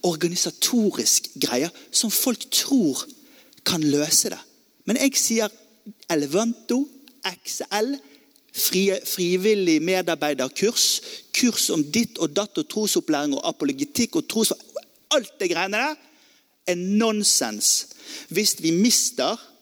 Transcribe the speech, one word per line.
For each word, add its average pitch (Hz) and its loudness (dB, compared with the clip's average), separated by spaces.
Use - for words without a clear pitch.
organisatorisk 175 0
greier 147 0
som - 0
folk - 0
tror 220 2
kan 160 0
løse 151 2
det. - -10
Men 226 0
jeg 269 2
sier 226 0
Elvanto, 202 0
X - -10
L, 233 0
fri, - 2
frivillig 185 2
medarbeiderkurs, 165 0
kurs - 2
om 151 2
ditt 208 -2
og 151 -4
datt 208 -4
og 202 -4
trosopplæring 151 0
og - -8
apologetikk 143 -2
og - -2
tros-, 220 0
alt 254 0
det 185 -2
greiene 196 -2
der 302 -4
er 175 -2
nonsens 208 2
hvis 202 2
vi 165 2
mister 196 0